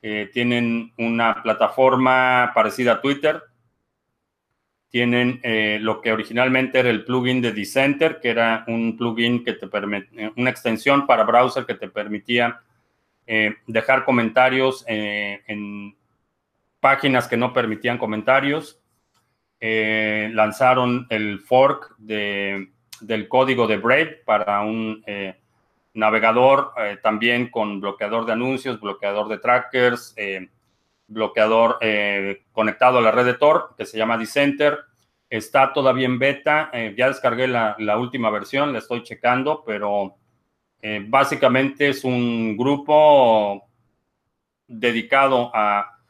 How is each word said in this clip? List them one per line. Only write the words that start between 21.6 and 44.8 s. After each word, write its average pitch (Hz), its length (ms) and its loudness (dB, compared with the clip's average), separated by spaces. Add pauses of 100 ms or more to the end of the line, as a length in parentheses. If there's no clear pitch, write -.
de, 101 720 -6 (300)
del 110 260 -6
código 127 400 2
de 107 120 0
Brave 135 460 0
para 104 360 0
un, 110 480 -6
eh, 98 320 -10 (540)
navegador, 113 840 4
eh, 104 260 -6
también 117 480 0
con 104 300 -4
bloqueador 104 460 -4
de 113 80 -2
anuncios, 131 440 -6
bloqueador 104 500 -6
de 107 100 -8
trackers, 123 800 0
eh, 95 320 -10 (560)
bloqueador, 110 720 2
eh, 104 720 -2
conectado 123 460 2
a - 20 4
la 113 100 4
red 120 140 2
de 123 80 0
Tor, 151 460 2
que 101 80 -8
se - 100 -14
llama 110 220 -2
Dissenter. 143 600 0 (520)
Está 131 420 0
todavía 131 320 2
en 123 140 -2
beta. 151 560 0
Eh, 113 240 -6
ya 127 100 2
descargué 127 400 -2
la, 113 300 -2
la 107 180 0
última 120 320 -2
versión, 131 460 -2
la 113 60 -6
estoy 120 240 -8
checando, 131 600 -2
pero, 101 520 -4 (680)
eh, 107 260 -8
básicamente 135 800 2
es 139 160 -4
un 117 540 -2
grupo 139 1080 4 (1000)
dedicado 120 880 0